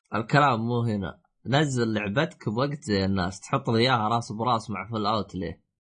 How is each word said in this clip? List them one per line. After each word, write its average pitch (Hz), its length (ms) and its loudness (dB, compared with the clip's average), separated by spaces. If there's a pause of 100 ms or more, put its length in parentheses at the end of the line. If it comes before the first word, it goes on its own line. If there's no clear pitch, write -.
(160)
الكلام 123 440 2
مو 117 220 0
هنا. 101 380 -2 (260)
نزل 123 480 2
لعبتك 107 560 -2
بوقت 143 320 -2
زي 98 240 2
الناس، 95 340 0
تحط - 300 -4
لي 113 100 4
إياها 117 280 4
راس 117 240 0
براس 113 380 -2
مع 98 200 -6
فول 110 160 -2
أوت 104 300 -2
ليه؟ 90 260 -6 (360)